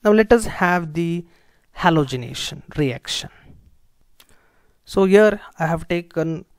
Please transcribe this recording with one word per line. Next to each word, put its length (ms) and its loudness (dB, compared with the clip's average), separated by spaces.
Now 80 4
let 200 4
us 140 4
have 480 -2
the 320 -4
halogenation 840 -2
reaction. 520 -6
So 200 0
here 340 4
I 60 -2
have 220 -4
taken 580 -4